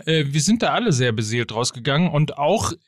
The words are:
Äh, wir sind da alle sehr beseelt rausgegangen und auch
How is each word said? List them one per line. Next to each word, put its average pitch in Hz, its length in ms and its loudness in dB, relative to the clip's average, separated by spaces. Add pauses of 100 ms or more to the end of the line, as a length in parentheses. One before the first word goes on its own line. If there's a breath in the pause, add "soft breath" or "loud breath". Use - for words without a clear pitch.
Äh, 160 220 2
wir 147 120 0
sind 196 220 2
da 160 100 2
alle 202 200 0
sehr 123 180 2
beseelt 113 420 -2
rausgegangen 123 560 -2
und 147 300 0
auch 151 340 0 (160)